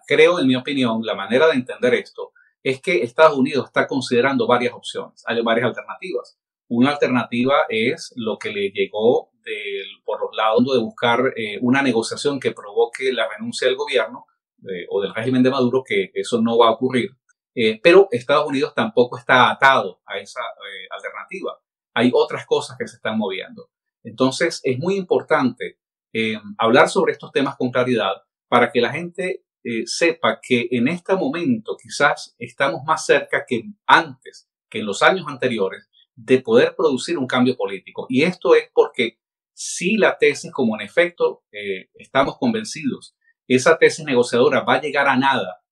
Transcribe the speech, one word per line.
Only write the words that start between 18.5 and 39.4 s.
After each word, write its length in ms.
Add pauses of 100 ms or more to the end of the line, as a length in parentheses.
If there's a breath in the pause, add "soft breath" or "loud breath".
tampoco 440
está 320
atado 560
a 120
esa, 220
eh, 500
alternativa. 720 (320)
Hay 220
otras 320
cosas 320
que 80
se 100
están 220
moviendo. 500 (360)
Entonces, 580
es 160
muy 180
importante, 840 (340)
eh, 240 (180)
hablar 320
sobre 240
estos 200
temas 240
con 140
claridad 520 (260)
para 220
que 100
la 120
gente, 520 (200)
eh, 220
sepa 540
que 300
en 180
este 280
momento 600
quizás 640
estamos 460
más 200
cerca 420
que 180 (220)
antes, 600 (220)
que 80
en 80
los 160
años 260
anteriores, 600 (240 soft breath)
de 260
poder 360
producir 400
un 100
cambio 300
político. 520
Y 140
esto 320
es 180
porque 460 (360)